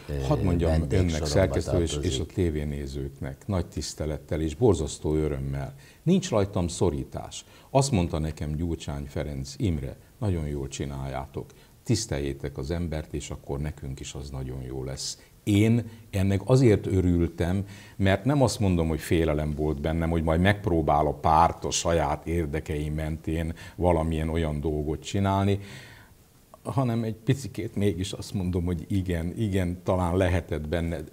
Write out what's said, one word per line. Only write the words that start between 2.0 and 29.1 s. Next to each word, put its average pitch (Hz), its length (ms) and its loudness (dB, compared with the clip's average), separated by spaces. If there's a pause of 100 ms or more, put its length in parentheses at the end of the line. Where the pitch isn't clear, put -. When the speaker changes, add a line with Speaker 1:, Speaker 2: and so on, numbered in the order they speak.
Speaker 2:
és 67 60 -2
a - 160 -4
tévénézőknek 71 1120 -4
nagy 90 200 0
tisztelettel 78 760 -6
és 78 140 -2
borzasztó 78 600 2
örömmel. 69 600 -2 (280)
Nincs 185 260 2
rajtam 98 400 0
szorítás. - 760 -2 (260)
Azt 139 200 4
mondta 87 280 2
nekem 78 380 -4
Gyurcsány 76 520 -4
Ferenc: 71 480 -6
„Imre, 71 400 -2 (220)
nagyon 87 280 -2
jól 69 220 -4
csináljátok. 67 800 -8 (380)
Tiszteljétek 71 760 -2
az 67 120 -6
embert, 80 440 -4
és 73 160 -8
akkor - 300 -8
nekünk 73 400 -8
is - 140 -12
az 69 160 -10
nagyon 65 320 -8
jó 64 220 -8
lesz.” - 340 -8 (260)
Én 113 460 4 (200)
ennek 98 340 2
azért 127 420 6
örültem, 90 800 2 (320)
mert 98 280 4
nem 139 180 4
azt 113 180 2
mondom, 87 280 4
hogy 78 120 0
félelem 76 540 2
volt 76 260 0
bennem, 82 300 0
hogy 82 120 2
majd 82 180 4
megpróbál 80 680 4
a 73 60 2
párt 80 520 4
a 73 60 -4
saját 76 560 0
érdekei 78 640 -2
mentén 80 640 -4 (220)
valamilyen 80 520 2
olyan 78 320 0
dolgot 76 420 -2
csinálni, 98 560 2 (1040)
hanem 117 400 0
egy 110 220 -4
picikét - 520 -2
mégis 98 360 0
azt - 220 -10
mondom, 90 300 0
hogy 87 240 -2
igen, 90 500 0